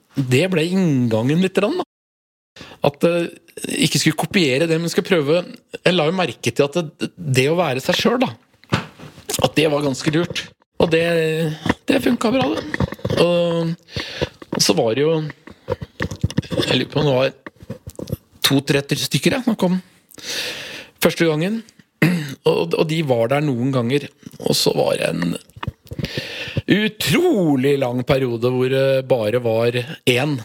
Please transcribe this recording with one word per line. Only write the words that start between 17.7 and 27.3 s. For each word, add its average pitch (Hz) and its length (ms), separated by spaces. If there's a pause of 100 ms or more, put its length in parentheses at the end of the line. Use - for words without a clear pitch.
to-tre 139 420 (120)
stykker, 147 440
ja, 254 40
som 233 160
kom 185 220 (1160)
første 165 300
gangen. 170 360 (420)
<clears throat> 170 80 (300)
Og, - 340
og - 80
de 156 180
var 120 300
der 143 80
noen 135 320
ganger. 131 320 (340)
Og - 140
så - 220
var - 260
det - 80
en 85 300 (1300)
utrolig 180 1120